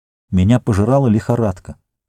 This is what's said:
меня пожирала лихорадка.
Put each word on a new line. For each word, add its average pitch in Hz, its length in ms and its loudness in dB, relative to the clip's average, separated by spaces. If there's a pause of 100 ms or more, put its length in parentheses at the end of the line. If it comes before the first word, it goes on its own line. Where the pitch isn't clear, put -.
(320)
меня 98 280 2
пожирала 120 480 0
лихорадка. 110 680 -4 (320)